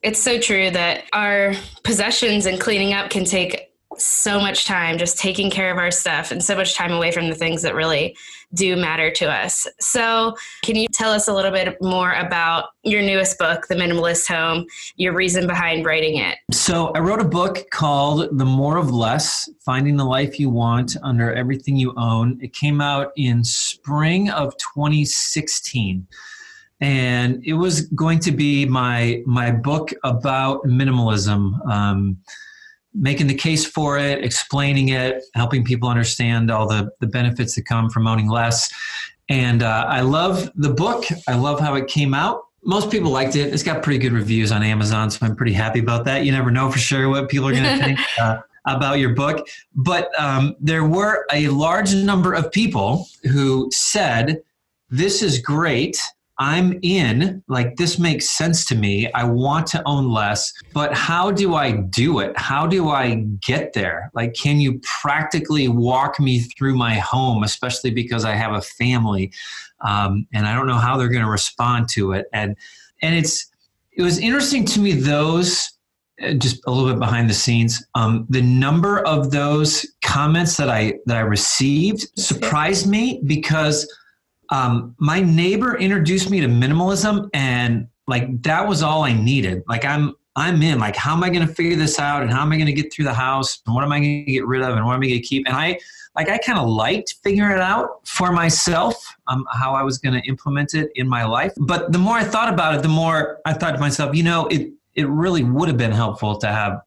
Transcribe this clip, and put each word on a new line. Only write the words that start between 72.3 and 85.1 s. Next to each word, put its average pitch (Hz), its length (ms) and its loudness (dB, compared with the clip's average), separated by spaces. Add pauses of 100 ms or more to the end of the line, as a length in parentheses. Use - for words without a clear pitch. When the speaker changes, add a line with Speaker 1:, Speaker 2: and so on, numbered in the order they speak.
Speaker 2:
And, 104 240 -4 (440)
and 160 140 0
it's, 160 340 -2 (440)
it 175 100 -2
was 170 160 2
interesting 254 460 0
to 208 160 0
me, 196 140 4
those, 151 760 0 (500)
uh, - 120 -2
just 123 340 0
a 127 60 -2
little 131 180 2
bit 117 80 0
behind 117 320 2
the 101 40 2
scenes, 117 460 2 (140)
um, 113 340 0
the 127 140 2
number 147 640 2
of 143 240 0
those 147 560 0 (160)
comments 156 540 2
that 143 120 0
I, 110 260 0 (120)
that 120 100 0
I 113 40 0
received 139 880 0 (100)
surprised 170 720 0
me 226 360 0
because 151 600 0 (640)
um, 120 480 0
my 156 220 2